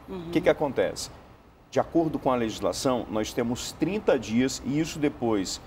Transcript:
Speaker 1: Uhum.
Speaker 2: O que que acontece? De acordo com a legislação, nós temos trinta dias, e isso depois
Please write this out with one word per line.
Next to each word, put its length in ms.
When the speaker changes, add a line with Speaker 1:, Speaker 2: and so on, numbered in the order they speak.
Speaker 1:
Uhum. 200
Speaker 2:
O 20
que 120
que 80
acontece? 600
De 100
acordo 380
com 120
a 60
legislação, 720
nós 220
temos 400
trinta 460
dias, 460
e 140
isso 200
depois 680